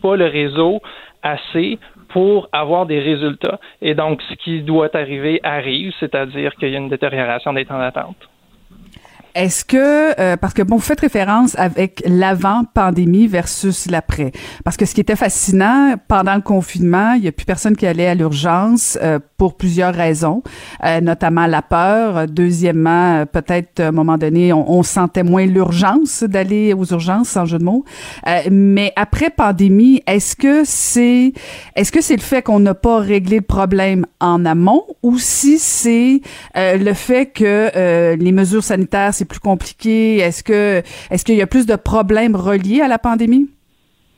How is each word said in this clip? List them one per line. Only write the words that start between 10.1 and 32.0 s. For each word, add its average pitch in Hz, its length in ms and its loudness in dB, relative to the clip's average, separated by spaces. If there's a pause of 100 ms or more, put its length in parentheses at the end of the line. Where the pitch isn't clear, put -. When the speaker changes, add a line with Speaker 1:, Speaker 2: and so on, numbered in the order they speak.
Speaker 2:
euh, 185 160 0
parce 185 200 -6
que, 208 80 0
bon, 208 140 0
vous 208 40 0
faites 294 200 -2
référence 220 580 0
avec 185 480 -2
l'avant-pandémie 190 1200 2
versus 185 640 -4
l'après. 151 400 -4 (340)
Parce 170 120 -4
que 208 80 2
ce - 100 -6
qui 214 60 2
était 214 140 0
fascinant, 214 760 2 (140)
pendant 196 260 2
le 202 80 0
confinement, 190 720 0
il 247 120 0
y - 20 0
a 160 40 -2
plus - 140 -14
personne 208 320 0
qui - 80 -2
allait 175 220 0
à 175 80 2
l'urgence, 170 880 0
euh, 156 160 0 (180)
pour 185 180 0
plusieurs 180 380 0
raisons, 165 480 -2 (420)
euh, 165 180 0
notamment 165 440 0
la 160 160 0
peur. 185 640 0
Deuxièmement, 170 920 2
euh, 151 60 0
peut-être, 175 540 -4
à 160 100 0
un - 20 0
moment 160 260 2
donné, 165 360 2
on, 156 180 0
on 180 100 4
sentait 180 400 0
moins 180 240 2
l'urgence 190 800 2
d'aller 202 500 0
aux 190 120 0
urgences, 180 440 -2
sans 180 160 -2
jeu 165 140 -2
de 165 40 0
mots. 220 220 0 (420)
Euh, 175 120 0 (100)
mais 196 460 4
après 214 340 0
pandémie, 202 800 4
est-ce 196 280 -2
que 294 280 4
c'est, 247 720 2 (420)
est-ce 196 160 0
que 339 100 2